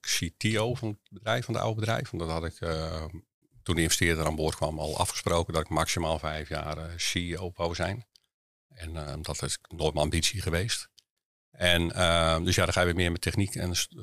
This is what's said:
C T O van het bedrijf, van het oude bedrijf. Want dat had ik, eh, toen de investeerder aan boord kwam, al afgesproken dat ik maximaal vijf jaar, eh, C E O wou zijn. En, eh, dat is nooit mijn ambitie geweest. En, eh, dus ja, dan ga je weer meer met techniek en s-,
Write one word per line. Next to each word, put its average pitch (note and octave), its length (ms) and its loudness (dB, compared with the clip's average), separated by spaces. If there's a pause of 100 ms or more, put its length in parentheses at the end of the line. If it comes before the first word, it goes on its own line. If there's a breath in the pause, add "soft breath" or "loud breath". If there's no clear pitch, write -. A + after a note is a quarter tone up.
C - 360 -2
T A2 200 2
O A#2 180 0
van A2+ 120 -6
het G#2+ 100 -6 (120)
bedrijf, A2+ 360 -2
van A#2+ 80 -4
het A2+ 100 0
oude A2+ 160 0
bedrijf. A2+ 300 -2
Want E2+ 140 -4
dat D#2+ 80 -2
had E2 140 -2
ik, E2+ 140 -6
eh, D#2+ 440 -2 (600)
toen F2 120 2
de E2+ 60 4
investeerder D#2+ 440 4
aan D#2 100 2
boord D#2 200 0
kwam, D#2 240 -2
al D2+ 180 -4
afgesproken - 560 0
dat D#2+ 80 2
ik D2+ 80 -8
maximaal D#2+ 500 0
vijf D#2 300 -6
jaar, D#2 280 -6
eh, E2 180 -10
C - 200 -2
E F2 220 -2
O F2+ 180 -6
wou E2+ 200 -2
zijn. F#2 300 -2 (680)
En, E2 220 -10 (120)
eh, C#2 140 -8
dat D2 220 -6
is C2+ 140 -4 (100)
nooit D#2 260 0
mijn D2+ 120 2
ambitie E2+ 360 2
geweest. F2 480 -2 (600)
En, E2+ 400 4
eh, E2 520 4
dus F2+ 120 4
ja, F#2+ 80 4
dan E2+ 100 2
ga F#2 60 4
je F2+ 60 6
weer F2 100 2
meer F2 160 2
met F2 100 -4
techniek - 340 0
en F2 200 -2
s-, - 120 0 (160)